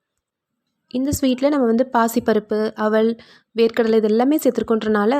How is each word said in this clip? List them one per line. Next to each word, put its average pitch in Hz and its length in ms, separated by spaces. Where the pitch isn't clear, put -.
இந்த 262 200
ஸ்வீட்டில் 262 360
நம்ம 269 180
வந்து 226 140
பாசிப்பருப்பு, 226 640
அவல், 220 260
வேர்க்கடலை 226 420
இது 214 120
எல்லாமே 254 320
சேர்த்துருக்கோன்றனால 214 760